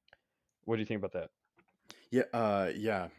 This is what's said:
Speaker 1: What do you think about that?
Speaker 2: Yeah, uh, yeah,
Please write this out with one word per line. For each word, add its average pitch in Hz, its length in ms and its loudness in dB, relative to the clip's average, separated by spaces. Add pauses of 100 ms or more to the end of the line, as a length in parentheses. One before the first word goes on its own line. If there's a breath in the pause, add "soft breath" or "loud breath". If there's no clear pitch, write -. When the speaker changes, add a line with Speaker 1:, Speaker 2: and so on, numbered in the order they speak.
(640)
Speaker 1:
What 113 100 0
do 110 60 0
you 107 40 -4
think 107 140 -2
about 95 140 -4
that? - 160 -6 (840 loud breath)
Speaker 2:
Yeah, 123 200 4
uh, 101 440 2
yeah, 101 320 -2 (120)